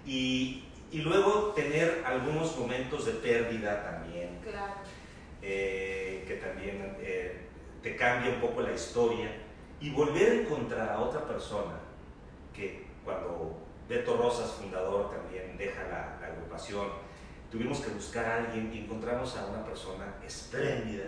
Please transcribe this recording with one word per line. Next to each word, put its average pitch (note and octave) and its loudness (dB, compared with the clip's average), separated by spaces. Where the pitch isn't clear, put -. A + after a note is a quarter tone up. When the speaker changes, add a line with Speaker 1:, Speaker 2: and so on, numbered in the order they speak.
Speaker 1:
y, C3 2
y D#3 -2
luego G3 6
tener D#3 4
algunos C#3+ 2
momentos B2+ 0
de A2 2
pérdida G#2+ 4
también, F2 -6
Speaker 2:
Claro. G3+ -4
Speaker 1:
eh, F#2+ -2
que G2 -2
también, G2 -4
eh, F#2 -2
te A2 -2
cambia B2 4
un - -2
poco A#2+ 2
la G#2+ 2
historia, A2+ 2
y D3 -4
volver D3+ 8
a - 8
encontrar A2+ 0
a - 2
otra - 2
persona A2 -2
que F#2+ -6
cuando F2 -4
Beto A#2 4
Rosas, - 4
fundador, G2 0
también F#2 -6
deja F2+ -4
la, - -4
la D2 -8
agrupación, G2+ -4
tuvimos A#2 0
que A2 -2
buscar A2+ -2
a A2+ 2
alguien A2 0
y G#2+ -6
encontramos A#2 -2
a G2+ -4
una G#2+ -4
persona G2 -8
espléndida G#2+ -2